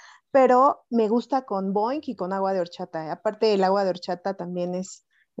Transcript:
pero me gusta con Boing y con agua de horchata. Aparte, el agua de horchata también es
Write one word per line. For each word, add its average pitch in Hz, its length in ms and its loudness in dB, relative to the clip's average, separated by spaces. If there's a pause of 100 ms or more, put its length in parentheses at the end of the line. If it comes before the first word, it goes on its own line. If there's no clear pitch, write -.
(300)
pero 262 580 4
me 226 200 0
gusta 247 360 -2
con 196 280 -4
Boing 226 340 -2
y 254 80 -8
con 185 180 -6
agua 190 220 -2
de 190 60 -2
horchata. 170 500 -8
Aparte, 214 440 0
el 196 100 2
agua 196 200 2
de 190 60 0
horchata 180 460 -6
también 180 400 -6
es - 280 -12 (360)